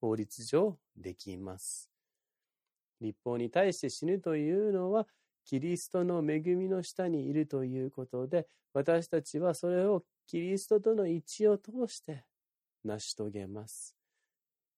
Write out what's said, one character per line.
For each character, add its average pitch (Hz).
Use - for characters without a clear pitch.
法 110
律 110
上 175
で 90
き 92
ま 95
す。 -
立 107
法 120
に 120
対 185
し -
て 135
死 -
ぬ 185
と 165
い 151
う 202
の 185
は、 214
キ 135
リ 170
ス -
ト 180
の 175
恵 156
み 185
の 185
下 180
に 147
い 143
る 151
と 135
い 131
う 135
こ 131
と 127
で、 165
私 165
た 160
ち -
は 170
そ 175
れ 180
を 196
キ 170
リ 185
ス 196
ト 214
と 220
の 208
一 170
致 208
を 202
通 233
し -
て 143
成 104
し -
遂 107
げ 101
ま 104
す。 -